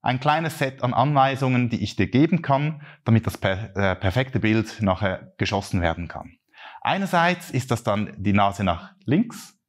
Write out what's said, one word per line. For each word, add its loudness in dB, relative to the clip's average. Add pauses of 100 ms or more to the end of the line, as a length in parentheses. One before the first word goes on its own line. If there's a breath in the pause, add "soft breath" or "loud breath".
ein -2
kleines 0
Set -4
an 0
Anweisungen, 2
die -2
ich -6
dir 2
geben 4
kann, 0 (220 loud breath)
damit 4
das -6
per-, -2
äh, 0
perfekte -2
Bild 0
nachher -2
geschossen -2
werden -2
kann. -16 (440 loud breath)
Einerseits 0
ist -2
das -2
dann -2
die -2
Nase 2
nach -2 (120)
links -2 (100)